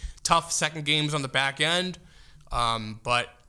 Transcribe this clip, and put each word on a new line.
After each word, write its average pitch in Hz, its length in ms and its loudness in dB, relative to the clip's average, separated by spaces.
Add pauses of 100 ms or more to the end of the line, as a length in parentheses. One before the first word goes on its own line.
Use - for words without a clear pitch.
(240)
tough - 280 2
second 156 320 -2
games 151 300 2
on 147 80 -2
the 131 60 -6
back 135 320 0
end. 175 380 0 (540)
Um, 113 500 -2
but, 120 260 0 (200)